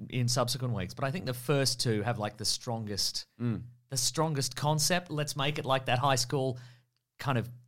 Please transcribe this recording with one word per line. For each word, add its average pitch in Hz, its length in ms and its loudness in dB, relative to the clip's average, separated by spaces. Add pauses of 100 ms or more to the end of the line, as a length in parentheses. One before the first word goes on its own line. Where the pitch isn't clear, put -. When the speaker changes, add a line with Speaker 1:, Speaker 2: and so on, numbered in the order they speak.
(100)
Speaker 1:
in 123 180 2
subsequent 123 460 2
weeks, 92 180 -2
but - 140 -6
I 135 40 -2
think 190 140 -6
the 127 80 -2
first 135 480 2
two 110 220 2
have, 107 160 -2
like, 104 180 -4
the 107 80 -6
strongest, 104 800 -2 (160)
Speaker 2:
Mm. 113 220 0 (260)
Speaker 1:
the 135 80 -6
strongest 151 600 0
concept. 156 540 2
Let's 151 260 -2
make 147 220 0
it 131 60 -4
like 127 220 2
that 123 140 4
high 135 160 4
school 131 420 0 (600)
kind 135 200 2
of 107 100 0 (200)